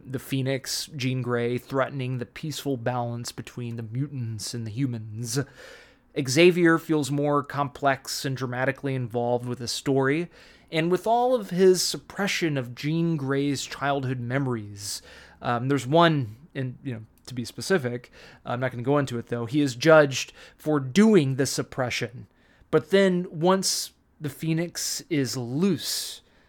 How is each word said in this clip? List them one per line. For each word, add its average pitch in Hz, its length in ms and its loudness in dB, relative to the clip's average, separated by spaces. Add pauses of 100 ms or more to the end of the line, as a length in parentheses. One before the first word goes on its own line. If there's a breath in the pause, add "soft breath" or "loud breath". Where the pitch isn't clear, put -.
the 131 140 -8
Phoenix, 131 720 -4
Jean 127 280 -2
Grey 120 360 -2
threatening 131 600 -4
the 120 80 -6
peaceful 139 500 -6
balance 120 560 -4
between 117 460 -10
the 117 60 -8
mutants 113 680 -6
and 117 140 -6
the 107 40 -10
humans. 113 680 -4 (840 loud breath)
Xavier 165 560 6
feels 156 320 -2
more 143 320 0
complex 139 840 -2
and 135 100 -4
dramatically 131 600 -2
involved 120 500 -2
with 123 140 -6
the 120 100 -8
story, 139 600 0 (420 loud breath)
and 165 180 0
with 180 160 0
all 240 300 4
of 196 160 -4
his 185 300 6
suppression 165 760 -2
of 123 160 -6
Jean 165 440 0
Grey's 139 460 -2
childhood 135 560 -2
memories. 117 840 -4 (400 loud breath)
Um, 120 260 -2
there's 135 180 0
one, 147 500 4 (200)
in, 131 280 -6
you 120 100 -6
know, 110 80 -10 (260)
to 123 80 -14
be 120 100 -6
specific, 123 680 -2 (340 loud breath)
I'm 120 140 -4
not 131 120 -2
gonna 120 120 -8
go 143 140 4
into 135 220 -2
it - 80 -10
though, 120 180 -4
he 143 160 0
is 135 140 0
judged 147 580 6 (240 loud breath)
for 151 220 0
doing 139 560 6
the 135 100 0
suppression. 120 800 -6 (460 soft breath)
But 156 180 2
then 185 400 4
once 180 600 0 (280)
the 151 100 -6
Phoenix 160 800 -4
is 131 280 0
loose, 135 840 -2 (280 soft breath)